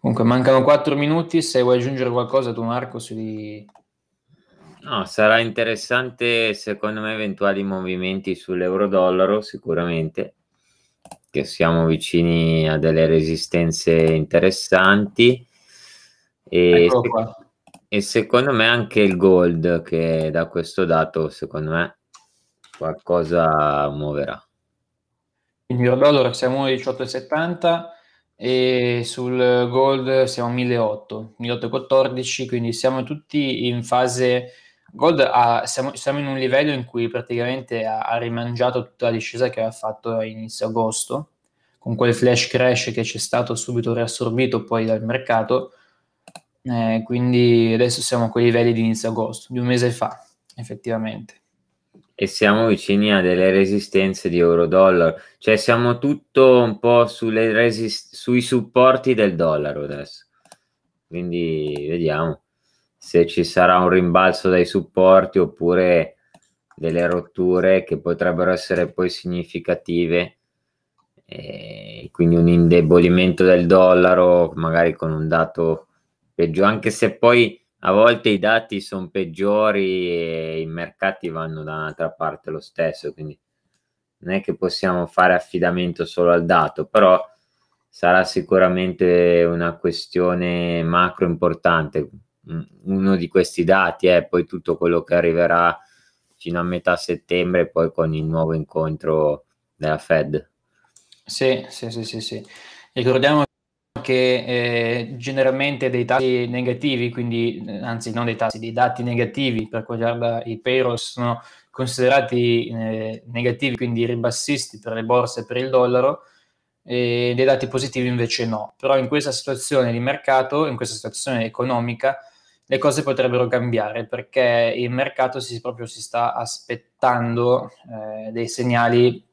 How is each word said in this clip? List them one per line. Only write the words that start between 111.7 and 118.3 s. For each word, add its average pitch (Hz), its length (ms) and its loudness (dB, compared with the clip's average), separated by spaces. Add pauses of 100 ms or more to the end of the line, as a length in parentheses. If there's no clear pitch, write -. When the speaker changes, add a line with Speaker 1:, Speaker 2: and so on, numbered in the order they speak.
Speaker 1:
considerati, 123 960 0
eh, 110 560 -8 (100)
negativi, 123 440 -4
quindi 117 280 -4
ribassisti 123 720 -6
per 113 140 -12
le 113 120 -6
borse 120 360 0
e - 60 -12
per 123 100 -8
il 131 140 -4
dollaro, 127 540 2 (580)
e 120 520 -2
dei 127 120 2
dati 135 200 2
positivi 131 420 -4
invece 120 360 -2